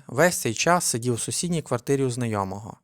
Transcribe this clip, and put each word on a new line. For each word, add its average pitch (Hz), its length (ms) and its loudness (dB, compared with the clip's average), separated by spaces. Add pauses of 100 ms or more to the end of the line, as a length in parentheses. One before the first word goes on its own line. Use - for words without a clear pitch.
весь 170 300 4
цей 113 180 -2
час 170 300 2
сидів 123 300 0
у 113 40 -4
сусідній 170 440 -2
квартирі 135 420 0
у 131 60 0
знайомого. 104 720 -4